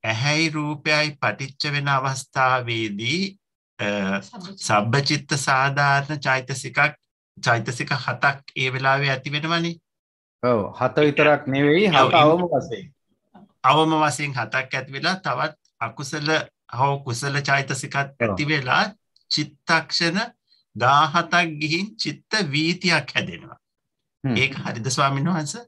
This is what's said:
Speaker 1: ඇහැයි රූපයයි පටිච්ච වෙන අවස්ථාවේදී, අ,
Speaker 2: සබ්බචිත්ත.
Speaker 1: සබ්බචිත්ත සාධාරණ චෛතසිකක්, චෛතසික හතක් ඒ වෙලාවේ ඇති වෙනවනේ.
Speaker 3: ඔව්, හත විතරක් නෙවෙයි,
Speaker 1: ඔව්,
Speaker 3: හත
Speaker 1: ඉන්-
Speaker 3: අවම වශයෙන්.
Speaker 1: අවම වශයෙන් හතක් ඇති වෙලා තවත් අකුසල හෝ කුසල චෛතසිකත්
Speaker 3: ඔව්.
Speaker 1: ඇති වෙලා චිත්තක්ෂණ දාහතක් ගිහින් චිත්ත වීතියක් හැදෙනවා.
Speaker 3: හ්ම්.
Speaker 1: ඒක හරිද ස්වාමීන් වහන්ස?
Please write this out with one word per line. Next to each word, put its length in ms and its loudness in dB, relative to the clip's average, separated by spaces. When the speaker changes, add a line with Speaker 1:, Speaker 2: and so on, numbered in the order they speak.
Speaker 1:
ඇහැයි 440 0
රූපයයි 720 -2
පටිච්ච 520 -4
වෙන 160 -2
අවස්ථාවේදී, 1300 0
අ, 80 -4
Speaker 2:
සබ්බචිත්ත. 380 -16
Speaker 1:
සබ්බචිත්ත 760 0
සාධාරණ 880 0
චෛතසිකක්, 580 -4
චෛතසික 540 0
හතක් 440 0
ඒ 140 0
වෙලාවේ 380 2
ඇති 240 -2
වෙනවනේ. 420 -2
Speaker 3:
ඔව්, 180 2
හත 240 0
විතරක් 480 4
නෙවෙයි, 400 4
Speaker 1:
ඔව්, 220 6
Speaker 3:
හත 60 2
Speaker 1:
ඉන්- 60 8
Speaker 3:
අවම 220 6
වශයෙන්. 440 -4
Speaker 1:
අවම 360 4
වශයෙන් 360 -2
හතක් 400 -4
ඇති 180 -8
වෙලා 220 -2
තවත් 400 -4
අකුසල 480 -6
හෝ 260 0
කුසල 420 -4
චෛතසිකත් 560 -2
Speaker 3:
ඔව්. 320 -2
Speaker 1:
ඇති 200 -2
වෙලා 360 0
චිත්තක්ෂණ 880 -2
දාහතක් 580 4
ගිහින් 380 -4
චිත්ත 360 -8
වීතියක් 600 0
හැදෙනවා. 480 -6
Speaker 3:
හ්ම්. 120 0
Speaker 1:
ඒක 180 0
හරිද 320 -8
ස්වාමීන් 420 0
වහන්ස? 280 -2